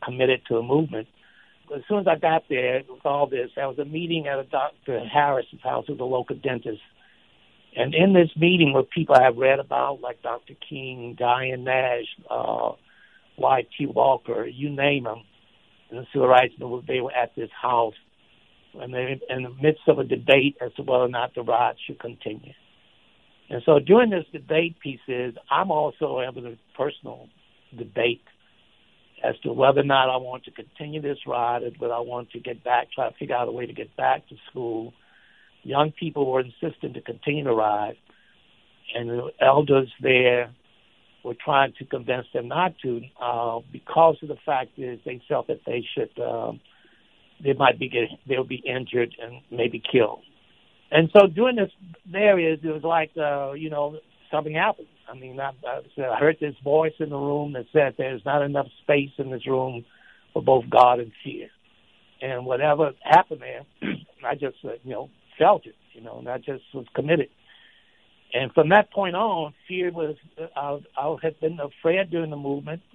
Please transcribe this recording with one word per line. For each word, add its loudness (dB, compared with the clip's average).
committed 0
to 0
a 0
movement. -2
As -10
soon 0
as -4
I 4
got 0
there 0
with -12
all 0
this, -4
there -4
was -10
a -4
meeting -6
at -4
a -6
Doctor -4
Harris's 0
house, -4
who's -8
a -6
local -4
dentist. -6
And 0
in 6
this 6
meeting 4
were 4
people 2
I 8
have 4
read 4
about, -2
like -12
Doctor -10
King, -12
Diane -2
Nash, 0
uh, -2
Y 2
T -4
Walker, 0
you -8
name 0
'em. -10
And -12
the -14
civil 4
rights 6
movement, -8
they -2
were -4
at -2
this -8
house, 0
and -12
they -4
in -6
the -10
midst 2
of 6
a -2
debate 2
as -8
to -10
whether 2
or 2
not -6
the -6
riots 0
should -12
continue. -14
And -8
so 8
during 6
this -2
debate -2
piece -10
is, -4
I'm 0
also -2
having -8
a -14
personal -8
debate -4
as -2
to -6
whether 4
or 2
not 2
I 0
want -10
to -20
continue -14
this -6
ride, -2
or -8
whether -4
I -4
want -10
to -16
get -12
back, 0
try -2
to -10
figure -6
out -2
a -6
way -8
to -12
get -14
back -2
to -20
school. -8
Young -2
people -4
were 0
insisting -8
to -16
continue -6
the 0
ride, 0
and -6
the -6
elders 4
there 4
were -8
trying 2
to -14
convince -4
them -6
not -2
to, -6
uh, -4
because 2
of -10
the -10
fact -4
is -10
they -10
felt -2
that -8
they -4
should, -6
uh, -6
they 2
might 6
be -4
getting, -2
they -2
would -2
be -8
injured -2
and -16
maybe -4
killed. 2
And 4
so 10
during 2
this, 0
there 4
is, 2
it -4
was -6
like, 0
uh, -4
you -8
know, -4
something -4
happened. -2
I -16
mean, -14
I, -6
I, -10
I -2
heard 4
this -6
voice 2
in -4
the -8
room -4
that -10
said, 2
"There's -6
not 0
enough -2
space 0
in -8
this -10
room -2
for -2
both 4
God 8
and -8
fear." -12
And -6
whatever 2
happened 4
there, -12
<clears throat> -4
I -2
just, -8
uh, -10
you -10
know, -10
felt 4
it, -20
you -20
know, -16
and -14
I -6
just -12
was -12
committed. 0
And -4
from 4
that 4
point -4
on, -4
fear -4
was, -6
uh, -12
I, -6
I -4
had -6
been -4
afraid -2
during -4
the -8
movement. -8